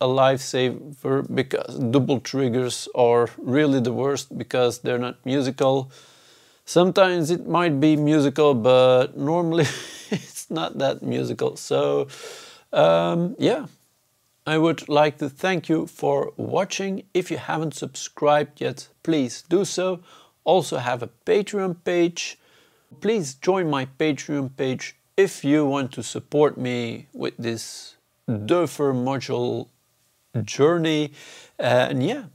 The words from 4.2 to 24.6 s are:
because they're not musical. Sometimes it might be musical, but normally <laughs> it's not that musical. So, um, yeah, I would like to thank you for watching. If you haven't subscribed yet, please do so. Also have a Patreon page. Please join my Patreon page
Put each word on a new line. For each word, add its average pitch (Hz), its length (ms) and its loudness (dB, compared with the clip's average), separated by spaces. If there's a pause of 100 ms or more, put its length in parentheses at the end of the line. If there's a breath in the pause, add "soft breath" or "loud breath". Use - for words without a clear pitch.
because 120 440 -2
they're 123 180 -2
not 123 260 -8
musical. 135 680 0 (760 soft breath)
Sometimes 180 680 2
it 175 160 -2
might 165 340 0
be 156 160 6
musical, 147 580 4
but 127 640 6
normally 165 480 0 (240)
<laughs> - 220 -20
it's - 400 -8
not 165 280 -6
that 139 240 -2
musical. 127 540 -4
So, 143 520 -2 (640 loud breath)
um, 170 680 2
yeah, 214 280 0 (800)
I 156 120 0
would 165 300 0
like 147 300 4
to 139 100 -4
thank 185 400 -4
you 165 180 0
for 143 500 -2
watching. 190 680 -4 (100)
If 180 160 -2
you - 80 -4
haven't 156 360 -6
subscribed 147 840 -2
yet, - 280 -6 (140)
please 143 400 -2
do 185 220 0
so. 180 360 -4 (440 soft breath)
Also 160 340 2
have 123 240 -4
a 113 80 -10 (160)
Patreon 190 580 0
page. 175 540 0 (600 soft breath)
Please 196 340 -2
join 185 340 0
my 135 180 -2 (120)
Patreon 143 580 -2
page 131 400 -4 (200)